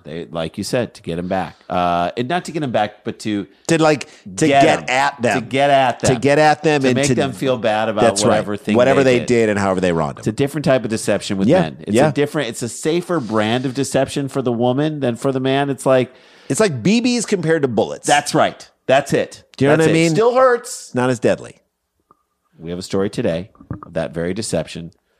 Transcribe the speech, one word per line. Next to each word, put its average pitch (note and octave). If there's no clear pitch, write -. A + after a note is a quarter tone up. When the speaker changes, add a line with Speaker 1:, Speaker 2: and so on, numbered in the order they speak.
Speaker 1:
They, E2
like E2
you G#2
said, B2
to -
get E2
him F2
back. F2+
Uh, F2
and B2
not F3
to D#3+
get D#3+
him C3
back, G#2+
but A2
to G2+
Speaker 2:
To, D#3+
like, D#3
to G2
Speaker 1:
get C#3
Speaker 2:
get D3+
Speaker 1:
him. -
Speaker 2:
at C3
them. G#2+
Speaker 1:
To -
get C#3
at C3+
them. B2+
Speaker 2:
To A2+
get C#3+
at D3+
them D3+
Speaker 1:
To C3+
Speaker 2:
and B2+
Speaker 1:
make C3+
Speaker 2:
to C3+
Speaker 1:
them C3+
feel B2+
bad A2
about G#2
Speaker 2:
That's G#2
right. A2+
Speaker 1:
whatever G#2
thing G#2+
Speaker 2:
Whatever C3
Speaker 1:
they C3
Speaker 2:
they D#2+
Speaker 1:
did. -
Speaker 2:
did A#2
and G2+
however F#2+
they F2+
wronged D#2
Speaker 1:
It's -
a A2
Speaker 2:
them. G#2+
Speaker 1:
different C#3
type C3
of -
deception G#2
with G2
Speaker 2:
Yeah, F3
Speaker 1:
men. D2
It's D#2+
Speaker 2:
yeah. C#3+
Speaker 1:
a D3
different, C#3+
it's -
a A#2+
safer E3+
brand A2
of C3+
deception C3+
for C#3
the B2
woman C3+
than B2
for C#3
the C3
man. C3+
It's C3+
like C3
Speaker 2:
It's C#3
like D#3
B G#3
Bs A#3+
compared D#3+
to C#3
bullets. F#2
Speaker 1:
That's D3
right. G#2+
That's C3+
it. A2
Speaker 2:
Do C3
you C#3+
know D#3
Speaker 1:
That's D#3+
Speaker 2:
what D#3+
I D#3+
Speaker 1:
it. -
Speaker 2:
mean? E3
Speaker 1:
Still A3+
hurts. B3
Speaker 2:
Not B2
as A#2+
deadly. F2+
Speaker 1:
We E2
have F2
a F#2
story G2
today G2
of E2
that D#2
very E2+
deception. E2+